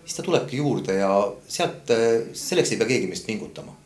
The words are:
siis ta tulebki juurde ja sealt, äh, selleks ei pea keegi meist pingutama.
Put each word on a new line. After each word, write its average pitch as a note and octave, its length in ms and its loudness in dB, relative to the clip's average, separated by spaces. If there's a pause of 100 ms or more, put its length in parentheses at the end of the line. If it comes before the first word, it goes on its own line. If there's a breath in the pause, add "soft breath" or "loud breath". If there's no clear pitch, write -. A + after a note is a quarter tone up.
siis - 120 -10
ta - 60 -8
tulebki D3 340 0
juurde G2+ 420 0
ja G2 120 2 (380)
sealt, - 420 -4
äh, A#2 440 2
selleks - 380 0
ei G2+ 80 -2
pea A2 100 2
keegi F#3 200 2
meist - 160 -10
pingutama. - 480 -10 (120)